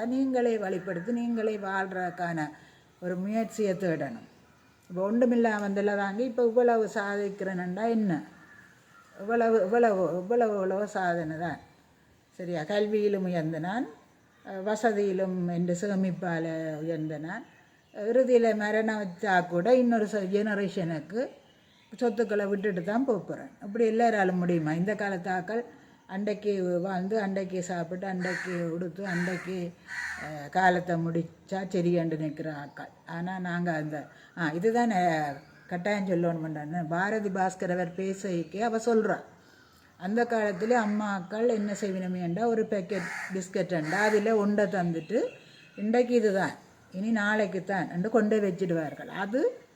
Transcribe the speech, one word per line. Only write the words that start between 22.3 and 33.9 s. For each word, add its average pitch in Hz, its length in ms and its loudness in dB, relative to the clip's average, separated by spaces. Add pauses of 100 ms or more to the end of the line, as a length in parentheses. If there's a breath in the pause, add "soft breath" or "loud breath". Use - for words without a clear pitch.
விட்டுட்டு 196 360 0
தான் 220 220 0
போப் 208 240 0
போறேன். - 220 -10 (100)
அப்படி 220 260 0
எல்லாராலும் 220 500 4
முடியுமா? 170 360 2
இந்த 185 220 0
காலத்து 196 360 -4
ஆக்கள் 185 340 -4 (420 loud breath)
அன்றைக்கு 196 720 -2
வாழ்ந்து, 190 400 -2
அன்றைக்கு 190 420 -2
சாப்பிட்டு, 180 440 -6
அன்றைக்கு 180 640 -4
உடுத்து, 175 340 -6
அன்றைக்கு, 175 640 -4 (480 loud breath)
அஹ், 147 280 -10
காலத்தை 180 480 2
முடிச்சா 165 720 -4
சரியென்று 170 480 2
நிற்கிற 156 360 -6
ஆக்கள். 143 360 -12 (180)
ஆனா 180 320 -6
நாங்க 175 340 -2
அந்த, 151 340 -4 (320 loud breath)